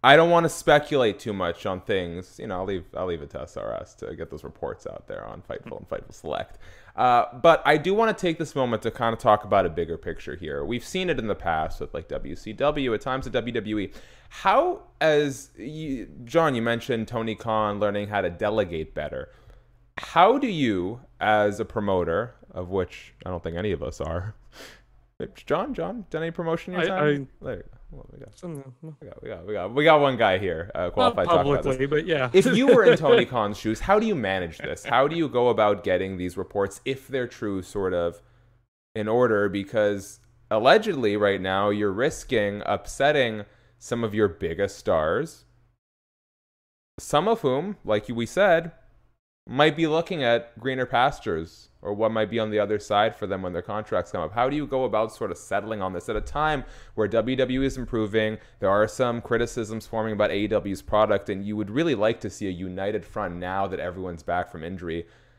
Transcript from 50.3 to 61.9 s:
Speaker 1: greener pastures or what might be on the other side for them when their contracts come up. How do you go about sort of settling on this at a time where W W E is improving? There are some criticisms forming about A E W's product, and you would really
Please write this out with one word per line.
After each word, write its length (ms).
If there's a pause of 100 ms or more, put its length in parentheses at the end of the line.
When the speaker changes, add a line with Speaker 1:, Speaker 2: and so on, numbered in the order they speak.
Speaker 1:
greener 280
pastures 840 (120)
or 120
what 200
might 180
be 80
on 120
the 100
other 180
side 380
for 100
them 160
when 100
their 80
contracts 520
come 100
up. 100
How 160
do 60
you 140
go 160
about 280
sort 200
of 40
settling 460
on 100
this 160
at 60
a 60
time 420 (320)
where 140
W 260
W 300
E 20
is 100
improving? 640 (220)
There 100
are 160
some 340
criticisms 640
forming 280
about 180
A 60
E 100
W's 340
product, 480
and 160
you 120
would 140
really 260